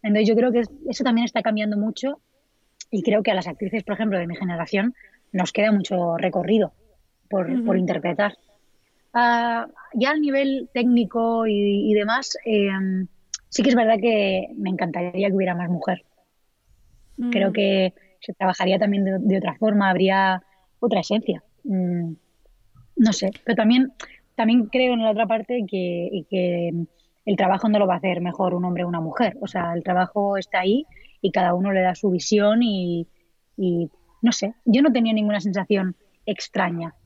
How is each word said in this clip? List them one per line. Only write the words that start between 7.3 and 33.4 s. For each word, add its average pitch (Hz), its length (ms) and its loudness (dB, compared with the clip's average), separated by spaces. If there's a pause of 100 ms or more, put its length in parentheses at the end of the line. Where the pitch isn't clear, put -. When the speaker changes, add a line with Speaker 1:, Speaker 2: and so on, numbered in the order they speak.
Speaker 2:
Ujú. 247 140 0
Speaker 1:
por 196 120 2
interpretar. 180 580 -2 (800)
Ah, 233 540 0 (260)
ya 262 180 2
a 311 60 0
nivel 269 560 0
técnico 226 760 2
y, 202 440 0
y - 40 4
demás, 220 500 -2
em, 190 640 0 (420)
sí - 140 -2
que 277 60 4
es 240 60 4
verdad 226 240 4
que 196 560 0
me 196 140 -4
encantaría 180 580 -2
que 196 80 0
hubiera 180 200 0
más 175 140 -4
mujer. 180 340 -4 (1300)
Creo 196 180 2
Speaker 2:
Mm. 180 40 -2
Speaker 1:
que 196 400 2 (280)
se - 120 -12
trabajaría 185 460 0
también 196 240 2
de, 190 160 0
de 190 180 2
otra - 180 -4
forma, 208 340 2
habría 190 520 2 (380)
otra 220 220 0
esencia. 208 420 -2 (200)
Mm, 175 500 -2 (840)
no 226 160 4
sé, 196 180 -4 (120)
pero 233 120 -2
también, 247 360 4 (440)
también 226 320 2
creo 254 260 2
en 226 100 0
la 220 80 2
otra 214 160 0
parte 226 400 -2
que, 180 440 -4
y 180 180 -6
que 175 420 -2 (540)
el 202 100 2
trabajo 196 340 2
no 208 100 2
lo 202 80 4
va 185 80 2
a - 20 -6
hacer 175 240 -2
mejor 175 320 -2
un 180 120 -2
hombre 175 180 -2
o 175 40 -4
una 175 140 -4
mujer. 175 400 -2
O 196 60 -8
sea, 170 260 -4
el 170 100 -6
trabajo 185 540 0
está 190 220 -4
ahí 208 260 0 (360)
y 190 100 -2
cada 180 240 2
uno 196 180 -2
le 190 80 2
da 185 140 2
su 202 160 -2
visión 208 500 2
y, 180 460 -2 (500)